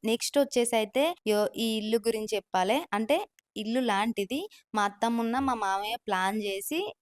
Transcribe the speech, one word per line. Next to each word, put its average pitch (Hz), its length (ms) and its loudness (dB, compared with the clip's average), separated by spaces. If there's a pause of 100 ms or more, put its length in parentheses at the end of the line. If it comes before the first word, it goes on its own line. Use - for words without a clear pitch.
నెక్స్ట్ - 300 0
వచ్చేసి 247 380 2
అయితే 214 260 2 (280)
యో-, 208 200 4 (140)
ఈ - 20 0 (140)
ఇల్లు 220 260 0
గురించి 220 300 -2
చెప్పాలి. 190 400 0 (180)
అంటే 220 220 2 (440)
ఇల్లు 226 280 0
లాంటిది 208 500 0 (360)
మా 214 140 2
అత్తమ్మున్న 233 480 0 (100)
మా 254 140 2
మామయ్య 202 360 -2 (100)
ప్లాన్ 196 400 0
చేసి 202 320 -4 (240)